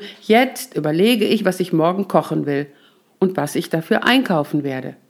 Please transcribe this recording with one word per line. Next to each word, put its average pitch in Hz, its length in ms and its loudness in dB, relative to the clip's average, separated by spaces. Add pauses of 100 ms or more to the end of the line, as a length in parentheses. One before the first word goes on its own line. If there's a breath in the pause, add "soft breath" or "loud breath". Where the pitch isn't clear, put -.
(220 loud breath)
Jetzt 254 540 0
überlege 180 500 2
ich, 208 200 0
was 185 140 0
ich 180 140 -4
morgen 180 340 0
kochen 156 380 0
will 143 220 -4 (520 soft breath)
und 185 160 0
was 147 200 -4
ich 185 140 -4
dafür 165 360 -2
einkaufen 185 580 2
werde. 135 320 -8 (140)